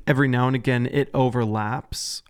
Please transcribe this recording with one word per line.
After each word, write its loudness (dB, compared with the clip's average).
every 4
now 2
and 2
again 0
it 0
overlaps -2